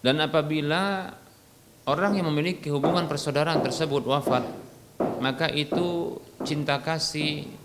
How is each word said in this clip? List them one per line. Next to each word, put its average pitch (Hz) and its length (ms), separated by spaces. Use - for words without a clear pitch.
Dan 131 160
apabila 156 960
orang 185 320
yang 170 160
memiliki 151 400
hubungan 165 320
persaudaraan 151 560
tersebut 143 480
wafat, 135 400
maka 131 320
itu 165 640
cinta 143 400
kasih 151 640